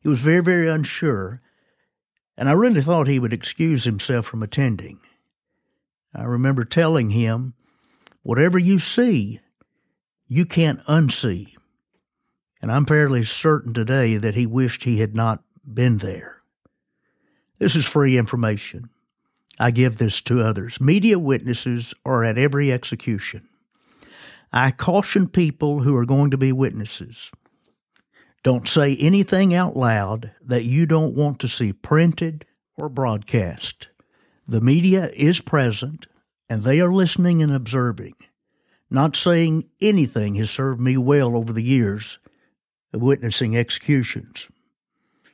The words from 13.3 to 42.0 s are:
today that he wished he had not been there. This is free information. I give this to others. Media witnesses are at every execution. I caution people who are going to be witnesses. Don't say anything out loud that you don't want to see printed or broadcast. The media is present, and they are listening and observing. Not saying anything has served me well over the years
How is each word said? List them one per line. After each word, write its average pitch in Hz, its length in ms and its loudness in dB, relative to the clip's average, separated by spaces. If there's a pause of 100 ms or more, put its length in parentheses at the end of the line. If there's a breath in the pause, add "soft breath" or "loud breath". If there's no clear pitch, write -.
today 117 420 0
that 104 180 -2
he 120 120 0
wished 120 380 -2
he 120 140 0
had 107 160 -2
not 113 300 -2 (280)
been 117 260 2
there. 95 440 -12 (1160)
This 185 180 0
is 147 100 0
free 135 320 2
information. 117 720 -4 (680)
I 120 120 2
give 120 260 2
this 107 260 -2
to 120 200 0
others. 110 380 -4
Media 190 380 4
witnesses 123 760 -4 (100)
are 123 200 0
at 113 140 0
every 139 340 0
execution. - 720 -6 (1040 loud breath)
I 127 180 2
caution 185 580 0
people 147 540 0
who 139 140 2
are 120 100 0
going 139 240 2
to 135 80 -2
be 135 140 2
witnesses. 117 800 -6 (1120 soft breath)
Don't 123 260 0
say 143 280 2
anything 190 580 2
out 180 220 0
loud 110 560 0 (120)
that 123 200 -2
you 139 220 2
don't 156 280 0
want 143 260 -2
to 123 80 -4
see 110 240 -4
printed 160 760 0 (300)
or 151 120 -10
broadcast. 113 1000 -4 (600)
The 117 120 0
media 170 540 4
is 151 260 2
present, 131 640 -2 (420)
and 107 140 -4
they 135 180 2
are 180 120 2
listening 175 500 2
and 151 100 2
observing. 120 640 -4 (760)
Not 139 260 0
saying 165 520 0 (120)
anything 131 560 0
has 107 140 -4
served 131 300 -4
me 127 160 2
well 127 400 2
over 113 160 -4
the 113 100 -4
years 113 560 -2 (720 soft breath)